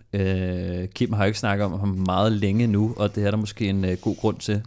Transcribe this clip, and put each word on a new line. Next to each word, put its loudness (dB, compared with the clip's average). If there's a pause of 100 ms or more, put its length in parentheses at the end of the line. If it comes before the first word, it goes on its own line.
(120)
øh, -2
Kim 0
har 2
jo 6
ikke 0
snakket 0
om -4
ham 0
meget 2
længe 2
nu, 2
og 0
det 0
er 2
der 0
måske -4
en, 0
øh, 0
god -2
grund 0
til. -2